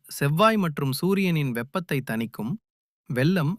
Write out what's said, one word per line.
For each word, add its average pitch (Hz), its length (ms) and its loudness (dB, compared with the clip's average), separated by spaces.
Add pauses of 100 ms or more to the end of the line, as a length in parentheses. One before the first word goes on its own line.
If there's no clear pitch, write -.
செவ்வாய் 196 500 2
மற்றும் 147 360 0
சூரியனின் 170 580 0
வெப்பத்தை 135 500 -4
தணிக்கும். 113 520 -4 (560)
வெல்லம் 151 480 2